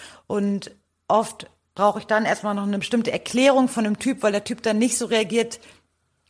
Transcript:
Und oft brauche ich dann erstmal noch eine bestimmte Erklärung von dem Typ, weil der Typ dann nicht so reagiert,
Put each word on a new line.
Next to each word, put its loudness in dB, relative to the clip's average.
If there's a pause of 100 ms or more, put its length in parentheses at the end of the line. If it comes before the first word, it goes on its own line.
(260)
Und -4 (340)
oft 0 (300)
brauche 2
ich -14
dann 2
erstmal -2
noch -4
eine -2
bestimmte -2
Erklärung 4
von -2
dem -2
Typ, -2
weil 2
der -2
Typ -8
dann 0
nicht 2
so -4
reagiert, -2 (680)